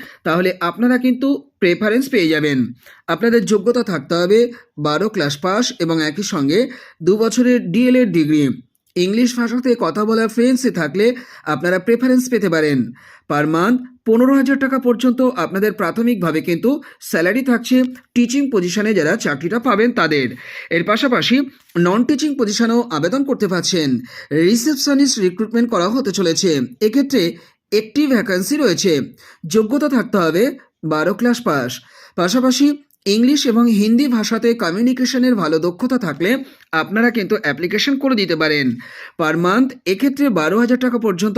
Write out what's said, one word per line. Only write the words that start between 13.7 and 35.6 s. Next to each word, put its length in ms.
পনেরো 280
হাজার 300
টাকা 140
পর্যন্ত 420
আপনাদের 360
প্রাথমিকভাবে 680
কিন্তু 300
স্যালারি 420
থাকছে 340
টিচিং 380
পজিশনে 440
যারা 220
চাকরিটা 500
পাবেন 260
তাদের। 340
এর 140
পাশাপাশি 520
নন 260
টিচিং 340
পজিশনেও 420
আবেদন 320
করতে 200
পারছেন। 400
রিসেপশনিস্ট 680
রিক্রুটমেন্ট 520
করা 180
হতে 240
চলেছে। 380
এক্ষেত্রে 360
একটি 340
ভ্যাকান্সি 500
রয়েছে। 360
যোগ্যতা 440
থাকতে 300
হবে 240
বারো 220
ক্লাস 320
পাস। 240
পাশাপাশি 500
ইংলিশ 400
এবং 180
হিন্দি 300
ভাষাতে 460
কমিউনিকেশনের 800
ভালো 240
দক্ষতা 400